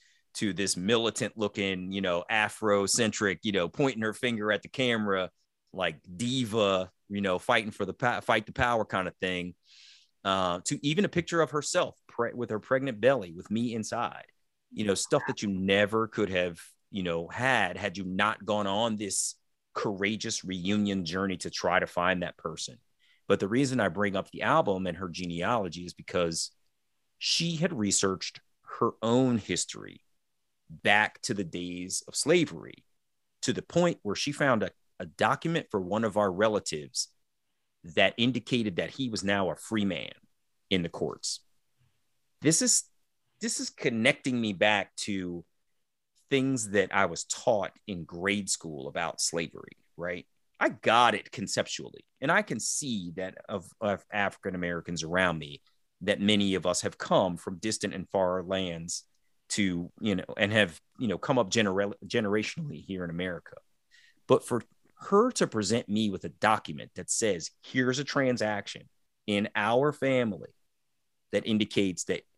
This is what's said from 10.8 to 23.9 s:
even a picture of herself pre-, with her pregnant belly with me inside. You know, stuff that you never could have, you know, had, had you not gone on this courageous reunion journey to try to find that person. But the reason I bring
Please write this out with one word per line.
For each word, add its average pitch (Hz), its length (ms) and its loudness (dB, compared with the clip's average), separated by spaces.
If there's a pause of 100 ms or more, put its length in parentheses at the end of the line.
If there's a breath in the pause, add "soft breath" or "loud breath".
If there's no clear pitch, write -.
even 160 200 2
a 156 40 -4
picture 170 320 0
of 156 100 2
herself 147 560 -2
pre-, - 260 -2
with 117 180 -6
her 107 80 -2
pregnant 131 420 0
belly 113 320 4
with 87 180 -14
me 113 220 0
inside. 113 520 -4 (460)
You 110 140 -4
know, 98 100 4
stuff - 320 0
that 123 140 -6
you 107 80 -2
never 101 580 2
could 104 220 -2
have, 90 300 -2 (320)
you 98 100 -4
know, 85 280 -2
had, 110 480 0
had 95 200 -4
you 98 60 -6
not 98 420 0
gone 104 220 0
on 107 280 0
this 104 400 -4 (380)
courageous 104 720 -4
reunion 95 600 0
journey 92 320 -2
to 90 120 -8
try 87 300 2
to 87 80 2
find 90 340 2
that 82 160 -8
person. - 400 -10 (500)
But 101 120 4
the 101 80 -2
reason 127 320 2
I 101 80 2
bring 95 280 0